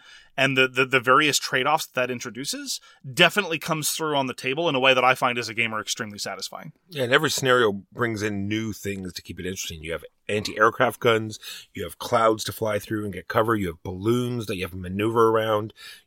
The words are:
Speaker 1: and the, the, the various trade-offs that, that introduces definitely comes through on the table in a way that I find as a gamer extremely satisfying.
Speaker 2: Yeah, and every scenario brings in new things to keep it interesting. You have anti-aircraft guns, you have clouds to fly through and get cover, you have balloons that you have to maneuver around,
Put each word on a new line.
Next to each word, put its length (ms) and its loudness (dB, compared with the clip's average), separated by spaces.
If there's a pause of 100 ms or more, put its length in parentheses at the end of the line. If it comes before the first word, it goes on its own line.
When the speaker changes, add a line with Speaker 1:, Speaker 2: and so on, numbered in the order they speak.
(360)
Speaker 1:
and 200 2
the, 120 6
the, 180 2
the 140 2
various 360 4
trade-offs 500 0
that, 80 -20
that 180 -2
introduces 680 -8 (320)
definitely 460 4
comes 320 -4
through 240 -2
on 140 2
the 60 -6
table 340 -2
in 80 0
a 40 2
way 140 8
that 80 4
I 140 6
find 200 0
as 120 -4
a 60 -10
gamer 260 -2
extremely 360 -6
satisfying. 560 -10 (160)
Speaker 2:
Yeah, 140 -6
and 100 0
every 160 4
scenario 440 4 (200)
brings 300 -2
in 240 -4
new 260 -4
things 400 -8
to 80 -14
keep 200 -14
it 40 -10
interesting. 380 -8
You 100 -8
have 120 -8 (240)
anti-aircraft 720 0
guns, 400 0 (340)
you 80 -8
have 160 -10
clouds 460 2
to 80 -6
fly 260 -2
through 260 -4
and 80 -6
get 140 -12
cover, 300 2
you 100 0
have 160 -8
balloons 640 -2
that 80 -6
you 80 -6
have 80 -6
to 60 -14
maneuver 520 2
around, 460 2 (320)